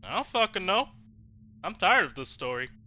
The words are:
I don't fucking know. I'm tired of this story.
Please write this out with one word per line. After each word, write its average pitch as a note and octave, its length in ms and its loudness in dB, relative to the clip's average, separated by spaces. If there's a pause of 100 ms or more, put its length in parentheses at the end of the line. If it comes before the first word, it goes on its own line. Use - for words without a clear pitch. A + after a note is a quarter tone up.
I A2 140 -10
don't A3+ 100 -2
fucking G#3+ 400 -2
know. G#3 240 2 (720)
I'm G3 120 -6
tired G#3+ 300 4
of C3 100 -8
this C3+ 140 -8
story. B2+ 400 -6 (180)